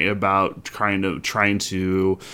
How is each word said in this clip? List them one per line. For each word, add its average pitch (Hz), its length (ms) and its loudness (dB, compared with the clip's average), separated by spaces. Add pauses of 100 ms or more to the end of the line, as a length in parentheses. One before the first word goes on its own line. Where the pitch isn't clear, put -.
about 98 560 0
kind 101 400 -2
of 87 160 -2
trying 101 380 2
to 95 600 0 (140)